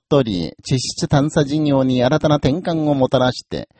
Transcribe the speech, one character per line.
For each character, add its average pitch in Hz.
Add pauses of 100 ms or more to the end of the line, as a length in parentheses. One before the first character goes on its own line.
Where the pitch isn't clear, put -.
と 143
り、 92
地 -
質 -
探 147
査 156
事 139
業 139
に 127
新 143
た 160
な 151
転 143
換 165
を 147
も 131
た 135
ら 127
し -
て、 - (100)